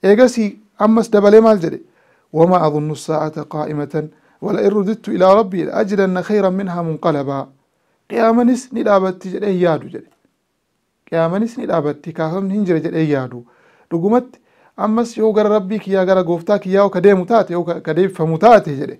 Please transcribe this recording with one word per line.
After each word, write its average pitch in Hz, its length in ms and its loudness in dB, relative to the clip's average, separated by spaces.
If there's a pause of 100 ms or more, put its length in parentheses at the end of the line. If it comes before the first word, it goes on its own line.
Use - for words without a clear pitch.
Eegasii 226 460 2 (300)
ammas 220 340 2
dabalee 208 280 6
maal 220 200 4
jedhe? 160 200 -6 (520)
"وما 170 340 2
أظن 151 240 -2
الساعة 156 520 -6
قائمة 151 680 -6 (340)
ولئن 202 280 0
رددت 214 380 -4
إلى 190 260 4
ربي 196 300 0
لأجدن 190 580 -2
خيرا 196 280 0
منها 185 320 -6
منقلبا." 143 640 -4 (640)
Qiyaamanis 233 640 0
ni 220 120 -6
dhaabatti 190 480 0
jedhee 196 200 -4
hin 180 80 -2
yaadu 160 280 0
jedhe. - 220 -16 (1000)
Qiyaamanis 180 500 -2
ni 240 80 -8
dhaabatti, 151 460 -4
kaafamni 175 420 -4
hin 208 120 -2
jira 170 140 0
jedhee 160 240 -2
hin 151 100 -2
yaadu. 127 300 -6 (460)
Dhugumatti 214 500 -2 (360)
ammas 220 420 -2
yoo 220 140 0
gara 214 160 2
Rabbii 208 300 -2
kiyyaa, 190 260 -2
gara 185 180 2
Gooftaa 175 360 -2
kiyyaa 196 240 0
yoo 202 80 2
ka 190 120 -4
deemu 190 240 6
taate, 202 260 2
yoo 170 120 -4
ka, 170 160 -6
ka 160 160 -6
deebifamu 165 420 0
taate 196 380 6
jedhe. - 240 -10